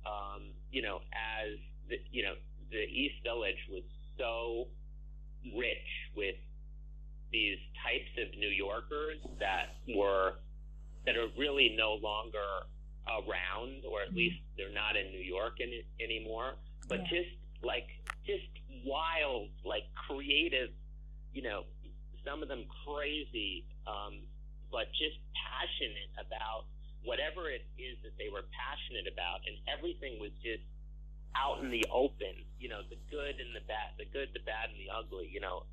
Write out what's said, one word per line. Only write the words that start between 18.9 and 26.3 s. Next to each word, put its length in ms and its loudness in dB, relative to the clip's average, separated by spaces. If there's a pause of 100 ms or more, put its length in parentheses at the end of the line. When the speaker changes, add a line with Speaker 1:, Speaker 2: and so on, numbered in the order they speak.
Speaker 1:
like, 200 0 (240)
creative, 640 4 (640)
you 100 -4
know, 200 0 (600)
some 180 -4
of 60 -6
them 160 -4 (200)
crazy, 800 -2 (220)
um, 340 -4 (480)
but 220 0
just 260 0 (160)
passionate 840 -2
about 460 -4 (380)